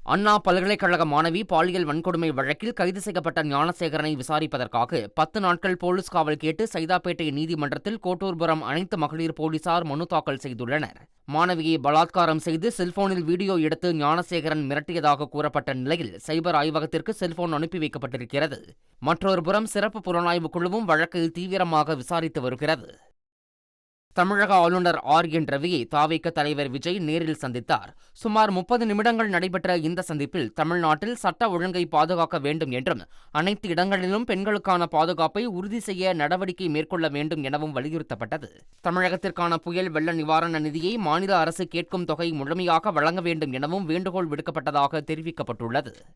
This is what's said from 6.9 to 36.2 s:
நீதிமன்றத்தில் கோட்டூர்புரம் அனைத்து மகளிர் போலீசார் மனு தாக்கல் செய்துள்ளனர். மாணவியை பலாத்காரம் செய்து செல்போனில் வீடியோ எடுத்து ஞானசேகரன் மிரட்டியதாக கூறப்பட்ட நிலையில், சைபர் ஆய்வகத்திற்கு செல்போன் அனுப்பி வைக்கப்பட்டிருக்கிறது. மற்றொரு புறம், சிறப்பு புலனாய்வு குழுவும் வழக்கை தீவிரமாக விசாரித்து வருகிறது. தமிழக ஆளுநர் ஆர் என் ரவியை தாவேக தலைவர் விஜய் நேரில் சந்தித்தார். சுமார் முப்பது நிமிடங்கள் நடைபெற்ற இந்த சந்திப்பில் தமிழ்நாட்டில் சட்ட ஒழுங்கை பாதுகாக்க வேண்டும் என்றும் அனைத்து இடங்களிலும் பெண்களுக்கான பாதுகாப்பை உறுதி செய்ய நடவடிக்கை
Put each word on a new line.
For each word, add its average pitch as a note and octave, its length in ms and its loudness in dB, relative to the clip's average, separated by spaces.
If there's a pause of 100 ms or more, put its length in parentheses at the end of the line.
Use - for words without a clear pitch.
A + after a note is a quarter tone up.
நீதிமன்றத்தில் D#3+ 680 -2
கோட்டூர்புரம் E3+ 640 0
அனைத்து E3 360 -4
மகளிர் D#3 360 -2
போலீசார் D#3+ 500 0
மனு D3+ 220 -2
தாக்கல் D3+ 360 -2
செய்துள்ளனர். B2+ 580 -4 (280)
மாணவியை D#3+ 500 2
பலாத்காரம் D#3+ 680 4
செய்து E3 260 0
செல்போனில் F#3 540 0
வீடியோ F3+ 320 2
எடுத்து D#3+ 380 2
ஞானசேகரன் D#3 680 0
மிரட்டியதாக D3 640 2
கூறப்பட்ட D3 460 -2
நிலையில், C3 440 -2
சைபர் E3 420 0
ஆய்வகத்திற்கு D#3 540 -2
செல்போன் E3+ 380 -4
அனுப்பி D#3 260 -2
வைக்கப்பட்டிருக்கிறது. C#3 840 -4 (420)
மற்றொரு F3 400 2
புறம், G3+ 240 0
சிறப்பு G#3 340 -2
புலனாய்வு F3 500 0
குழுவும் F3+ 340 -2
வழக்கை E3 460 2
தீவிரமாக E3+ 680 0
விசாரித்து D#3+ 460 -2
வருகிறது. B2+ 460 -2 (1300)
தமிழக G3+ 380 4
ஆளுநர் F3 480 6
ஆர் D#3+ 240 4
என் D#3+ 180 0
ரவியை C#3 500 0
தாவேக D#3 360 2
தலைவர் D3 400 0
விஜய் E3+ 280 -4
நேரில் D#3+ 420 -2
சந்தித்தார். B2 540 -4 (180)
சுமார் G#3+ 380 4
முப்பது A3+ 360 0
நிமிடங்கள் A3 420 2
நடைபெற்ற F3+ 480 0
இந்த E3+ 260 -2
சந்திப்பில் C#3+ 500 -4
தமிழ்நாட்டில் E3 640 0
சட்ட G3+ 360 0
ஒழுங்கை F3 360 -2
பாதுகாக்க E3 520 2
வேண்டும் D3+ 320 -2
என்றும் B2+ 340 -2 (260)
அனைத்து F#3+ 380 -2
இடங்களிலும் F#3 560 0
பெண்களுக்கான G3 640 0
பாதுகாப்பை E3 600 0
உறுதி G3+ 320 -6
செய்ய F#3 340 -2
நடவடிக்கை F3 560 -2